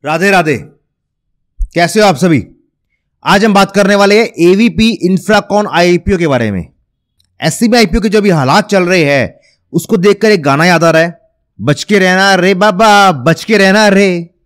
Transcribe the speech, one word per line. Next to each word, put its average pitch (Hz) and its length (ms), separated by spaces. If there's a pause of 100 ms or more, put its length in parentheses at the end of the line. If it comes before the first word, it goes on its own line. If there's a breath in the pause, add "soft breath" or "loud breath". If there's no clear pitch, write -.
राधे 165 260
राधे, 156 260 (1160)
कैसे 175 260
हो 214 60
आप 175 100
सभी? 156 300 (800)
आज 196 200
हम 208 100
बात 196 180
करने 202 220
वाले 202 260
हैं 220 180
एवीपी 196 520
इंफ्राकॉन 202 760
आईपीओ 175 520
के 170 80
बारे 120 240
में। 87 180 (760)
एससीबी 226 340
आईपीओ 220 240
के 208 80
जो 208 100
अभी 202 120
हालात 160 380
चल 196 140
रहे 175 220
हैं, 139 360 (320 soft breath)
उसको 190 240
देखकर 202 340
एक 185 120
गाना 143 220
याद 170 200
आ 165 60
रहा 160 120
है, 170 180 (400)
"बच 139 240
के 208 140
रहना 190 360
रे 185 200
बाबा, 202 580
बच 160 320
के 214 140
रहना 196 300
रे।" 185 460 (120)